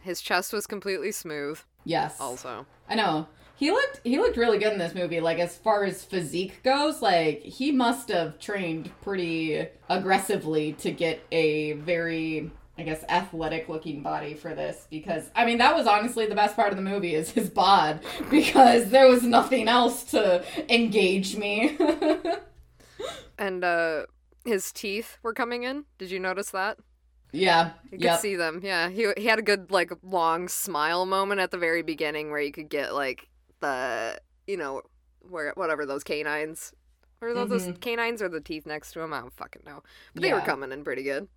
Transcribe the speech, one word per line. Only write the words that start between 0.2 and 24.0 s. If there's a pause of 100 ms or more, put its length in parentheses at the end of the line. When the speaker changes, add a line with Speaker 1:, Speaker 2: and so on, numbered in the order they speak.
Speaker 1:
chest
was
completely
smooth. (240)
Speaker 2:
Yes.
Speaker 1:
Also. (220)
Speaker 2:
I
know. (300)
He
looked,
he
looked
really
good
in
this
movie,
like,
as
far
as
physique
goes,
like,
he
must
have
trained (120)
pretty (220)
aggressively
to
get
a
very, (260)
I
guess,
athletic
looking
body
for
this,
because,
I
mean,
that
was
honestly
the
best
part
of
the
movie,
is
his
bod, (160)
<laughs>
because
there
was
nothing
else
to (280)
engage
me.
<laughs> (1500)
Speaker 1:
And,
uh, (400)